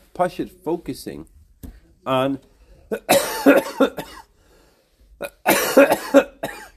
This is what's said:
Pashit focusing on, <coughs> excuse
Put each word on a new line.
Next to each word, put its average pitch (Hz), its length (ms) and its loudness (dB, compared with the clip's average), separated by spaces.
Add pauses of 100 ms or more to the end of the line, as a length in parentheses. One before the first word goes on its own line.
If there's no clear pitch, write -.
(140)
Pashit 180 360 -4 (140)
focusing 143 640 -10 (760)
on, 131 340 -2 (500)
<coughs> - 20 -6 (2500)
excuse - 840 4 (500)